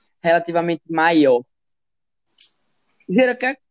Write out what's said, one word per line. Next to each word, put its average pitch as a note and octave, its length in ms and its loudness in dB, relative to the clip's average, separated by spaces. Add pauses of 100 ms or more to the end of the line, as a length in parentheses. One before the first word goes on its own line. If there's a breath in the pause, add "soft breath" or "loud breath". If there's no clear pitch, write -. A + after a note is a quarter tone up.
(220)
relativamente E3+ 680 -2
maior. D#3 520 2 (1700)
Gera, B3 260 2
que B3+ 120 -8
é, C4+ 120 -6 (140)